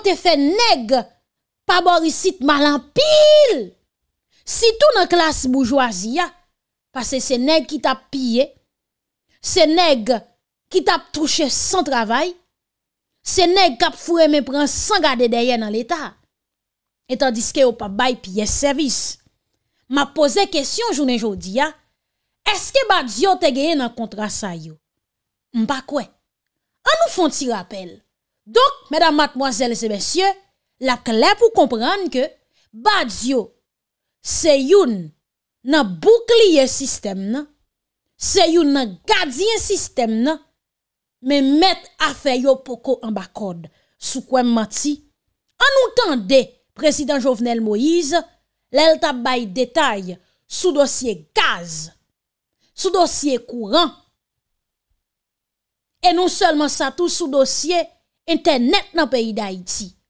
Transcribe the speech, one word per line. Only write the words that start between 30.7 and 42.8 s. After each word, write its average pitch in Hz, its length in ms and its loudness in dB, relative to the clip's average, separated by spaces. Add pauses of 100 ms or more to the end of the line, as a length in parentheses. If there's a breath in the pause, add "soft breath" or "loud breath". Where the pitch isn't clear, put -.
la 254 160 -2
clé 233 300 0 (120)
pour 466 140 4
comprendre 320 580 0
que 254 160 -2 (460)
Badio, 247 840 -2 (680)
c'est 285 400 2
youn 254 480 2 (540)
nan 277 220 2 (140)
bouclier 427 680 4
système 196 640 -6
nan, 294 160 -4 (720)
c'est 359 360 2
youn 311 200 4
nan 240 340 -2
gardien 381 520 0
système 233 640 -2
nan, 302 160 0 (840)
mais 277 200 0
mettre 311 560 2
affaire 285 380 -2
yo 262 200 2
poko 262 460 -6